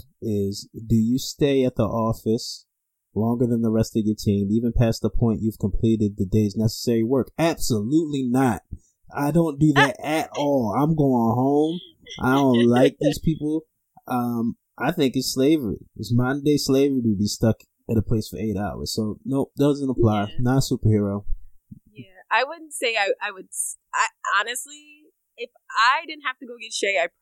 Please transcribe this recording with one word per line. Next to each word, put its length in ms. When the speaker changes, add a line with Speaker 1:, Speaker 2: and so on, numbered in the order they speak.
Speaker 1:
is: 520
Do 220
you 240
stay 440
at 120
the 80
office 840
longer 320
than 160
the 100
rest 260
of 80
your 120
team, 340
even 220
past 280
the 80
point 320
you've 180
completed 580
the 80
day's 300
necessary 480
work? 340
Absolutely 840
not. 380
I 160
don't 280
do 140
that 260
Speaker 2:
<laughs> 40
Speaker 1:
at 320
all. 400
I'm 200
going 400
home. 440
I 140
don't 320
like 320
these 200
Speaker 2:
<laughs> 40
Speaker 1:
people. 420
Um, 480
I 140
think 240
it's 180
slavery. 520
It's 160
modern 300
day 140
slavery 440
to 140
be 120
stuck 300
at 80
a 40
place 280
for 100
eight 180
hours. 380
So, 300
nope, 320
doesn't 320
apply. 400
Speaker 2:
Yeah. 100
Speaker 1:
Not 180
a 40
superhero. 520
Speaker 2:
Yeah, 120
I 140
wouldn't 280
say 220
I, 160
I 100
would 180
s-, 280
I, 140
honestly, 640
if 120
I 360
didn't 160
have 160
to 60
go 160
get 100
Shay, 300
I 60